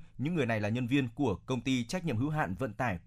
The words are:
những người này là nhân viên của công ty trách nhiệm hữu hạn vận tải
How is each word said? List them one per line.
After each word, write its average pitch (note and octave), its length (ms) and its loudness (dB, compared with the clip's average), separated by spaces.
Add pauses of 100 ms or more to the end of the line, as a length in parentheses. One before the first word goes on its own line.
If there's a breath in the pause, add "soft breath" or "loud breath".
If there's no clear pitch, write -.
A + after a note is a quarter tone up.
(180 loud breath)
những D3+ 180 0
người C#3+ 100 2
này A2+ 160 0
là G#2 80 0
nhân A#2+ 180 0
viên C3 280 4
của A#2+ 200 2 (100)
công B2+ 160 -2
ty C3 220 2
trách F3+ 220 -4
nhiệm B2+ 120 0
hữu C3+ 120 2
hạn D3+ 300 -2
vận B2+ 140 -4
tải G#2+ 320 -2